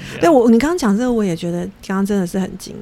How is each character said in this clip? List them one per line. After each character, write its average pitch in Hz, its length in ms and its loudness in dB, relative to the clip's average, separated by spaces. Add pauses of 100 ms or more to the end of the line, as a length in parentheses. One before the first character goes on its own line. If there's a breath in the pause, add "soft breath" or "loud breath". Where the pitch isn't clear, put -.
(200 loud breath)
对， 339 100 4
我， 254 200 6
你 226 100 6
刚 277 100 0
刚 359 80 -2
讲 214 180 0
这 226 80 -2
个， 254 80 0
我 226 120 0
也 185 100 0
觉 170 160 -6
得 175 140 -4 (240)
刚 196 80 -4
刚 196 100 0
真 202 140 0
的 180 80 -2
是 175 100 -6
很 185 200 -6
惊 208 240 -16